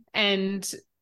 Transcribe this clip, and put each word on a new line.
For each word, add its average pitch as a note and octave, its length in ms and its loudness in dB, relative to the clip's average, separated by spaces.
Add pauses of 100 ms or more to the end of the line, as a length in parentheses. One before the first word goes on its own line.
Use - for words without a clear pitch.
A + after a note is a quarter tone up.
(140)
and G3 560 0 (320)